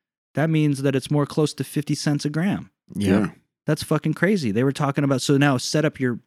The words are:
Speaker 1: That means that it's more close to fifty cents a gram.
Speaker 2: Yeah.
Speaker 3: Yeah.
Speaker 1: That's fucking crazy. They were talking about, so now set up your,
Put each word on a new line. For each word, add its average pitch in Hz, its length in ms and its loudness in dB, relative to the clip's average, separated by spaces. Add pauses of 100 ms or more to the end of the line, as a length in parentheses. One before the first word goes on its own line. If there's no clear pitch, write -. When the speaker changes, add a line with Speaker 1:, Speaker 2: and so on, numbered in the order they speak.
(340)
Speaker 1:
That 151 140 2
means 151 340 2
that 135 120 2
it's - 160 -2
more 147 160 2
close 151 280 0
to 135 100 -6
fifty 147 320 -4
cents 147 280 -2
a 147 60 -2
gram. 160 400 -2 (240)
Speaker 2:
Yeah. 98 240 2
Speaker 3:
Yeah. 101 80 2 (400)
Speaker 1:
That's 151 180 -2
fucking 156 300 0
crazy. 175 360 0
They 113 140 2
were 139 80 2
talking 143 320 -2
about, 135 160 0
so 143 160 2
now 143 200 4
set 151 280 -2
up 151 160 -2
your, 123 260 -2